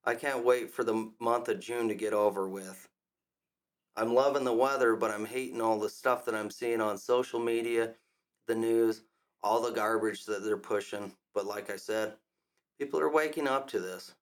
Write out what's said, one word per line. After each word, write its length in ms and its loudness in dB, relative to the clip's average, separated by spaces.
I 100 0
can't 300 -4
wait 260 4
for 120 -4
the 120 0
m-, 260 -2
month 280 2
of 120 -2
June 280 -2
to 60 0
get 180 -4
over 360 2
with. 400 -12
I'm 200 0
loving 280 4
the 100 0
weather, 440 4
but 160 0
I'm 140 -4
hating 340 -6
all 180 2
the 100 -2
stuff 360 0
that 100 -2
I'm 160 -4
seeing 300 -2
on 180 0
social 400 0
media, 540 0
the 60 0
news, 480 2
all 180 2
the 100 0
garbage 540 0
that 180 -4
they're 140 0
pushing. 560 -4
But 120 -2
like 240 -6
I 60 -6
said, 380 -2
people 180 -2
are 140 2
waking 340 0
up 220 0
to 100 -4
this. 440 -8